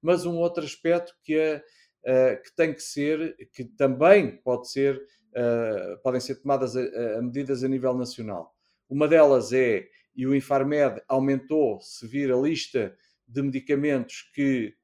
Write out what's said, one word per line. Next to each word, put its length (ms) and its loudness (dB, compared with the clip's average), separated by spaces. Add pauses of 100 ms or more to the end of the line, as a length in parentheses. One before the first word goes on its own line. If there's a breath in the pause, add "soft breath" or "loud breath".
Mas 240 2
um 120 -2
outro 260 0
aspecto 500 -2 (100)
que 120 -4
é, 280 0 (400 soft breath)
eh, 340 4
que 180 -20
tem 180 0
que 80 -12
ser, 540 -4 (180)
que 100 -12
também 720 4
pode 340 -4
ser, 280 0 (360 loud breath)
eh, 680 -2
podem 200 -2
ser 140 -8
tomadas 400 -2
a, 440 -4
a 20 -4
medidas 420 -4
a 40 -2
nível 260 -2
nacional. 640 -8 (340)
Uma 180 0
delas 460 6
é, 360 2 (260 soft breath)
e 100 -6
o 80 0
Infarmed 760 0
aumentou, 720 0
se 280 -18
vir 260 -2
a 40 2
lista 600 -2 (300 soft breath)
de 160 -6
medicamentos 920 -4
que 400 -2 (100)